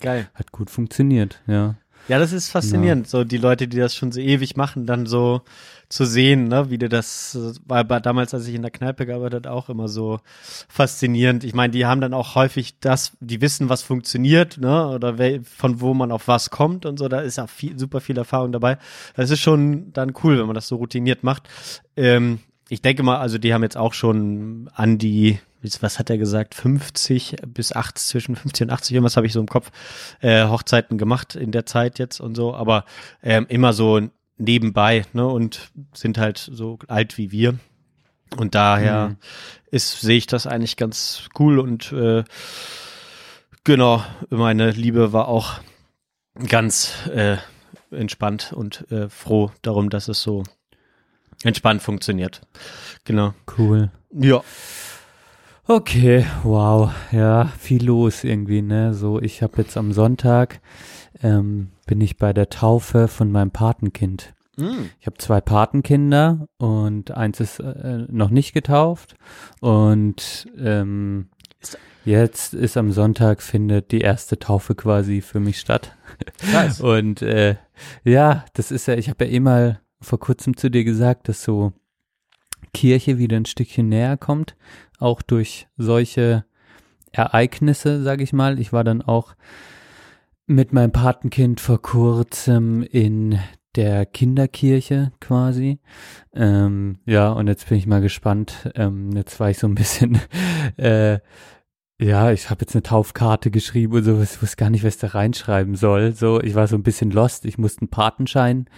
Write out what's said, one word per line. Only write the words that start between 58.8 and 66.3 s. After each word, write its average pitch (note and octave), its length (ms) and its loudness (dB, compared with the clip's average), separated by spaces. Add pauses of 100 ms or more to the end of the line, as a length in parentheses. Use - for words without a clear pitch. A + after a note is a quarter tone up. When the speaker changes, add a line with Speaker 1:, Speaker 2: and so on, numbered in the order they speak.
Speaker 2:
So, G#2 260 -2
ich G#2+ 220 -6
hab - 160 -4
jetzt - 180 -2
am G#2 160 -2
Sonntag, A#2+ 680 2 (640)
ähm, G2+ 480 0 (160)
bin G#2+ 140 0
ich G#2+ 180 0
bei G#2 140 2
der G2+ 180 2
Taufe A2+ 580 2
von G#2+ 240 0
meinem G2+ 180 2
Patenkind. G#2 800 -4 (240)
Speaker 1:
Mm. F3+ 280 -4 (160)
Speaker 2:
Ich - 80 -10
hab - 120 -12
zwei G#2 200 0
Patenkinder C#3+ 1040 2 (120)